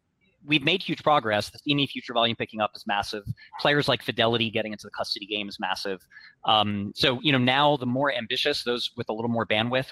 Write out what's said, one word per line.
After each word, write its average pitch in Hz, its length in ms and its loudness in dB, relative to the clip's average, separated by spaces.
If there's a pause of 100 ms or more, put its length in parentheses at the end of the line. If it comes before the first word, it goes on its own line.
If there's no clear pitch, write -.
(440)
we've 147 200 2
made 175 180 2
huge - 200 -4
progress. 113 480 2
The - 80 -20
C - 120 -6
M 143 80 2
E 143 80 2
future - 260 -12
volume 117 240 2
picking - 240 -6
up 104 140 0
is - 120 -20
massive. 101 380 -4 (360)
Players 147 280 2
like 123 140 0
Fidelity 113 480 0
getting 107 220 -4
into 104 140 -14
the 104 40 -16
custody - 340 -6
game 104 240 -6
is 98 120 -14
massive. 95 460 -6 (380)
Um, 104 500 2
so, 127 280 0
you 151 100 4
know, 135 60 6
now 139 380 4
the 131 100 -4
more 135 260 0
ambitious, 127 520 -2
those 120 320 -2
with 120 120 -8
a 113 40 -4
little 117 180 -2
more 113 160 0
bandwidth 120 460 0